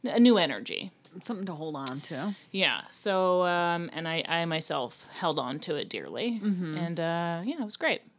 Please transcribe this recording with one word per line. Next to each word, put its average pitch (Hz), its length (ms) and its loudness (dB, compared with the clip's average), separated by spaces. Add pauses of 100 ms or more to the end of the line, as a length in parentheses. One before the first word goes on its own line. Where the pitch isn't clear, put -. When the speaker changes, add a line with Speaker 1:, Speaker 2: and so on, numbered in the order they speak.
Speaker 1:
a 240 160 2
new 240 180 10
energy. 147 540 -2 (320)
Speaker 2:
Something 196 240 -6
to 180 80 -6
hold 156 200 -8
on 139 260 -8
to. 165 340 -6 (160)
Speaker 1:
Yeah. 151 300 2 (100)
So, 185 560 2
um, 175 460 2
and 165 140 -6
I, 165 220 0
I 170 160 2
myself 156 500 -2 (160)
held 156 280 0
on 131 220 -4
to 160 140 -4
it - 140 -4
dearly. 120 500 -4
Speaker 2:
Mm-hmm. 180 380 0
Speaker 1:
And, 170 220 -2
uh, 170 460 -2
yeah, 294 160 -4
it 220 40 -2
was 208 120 -10
great. 311 240 -2 (180)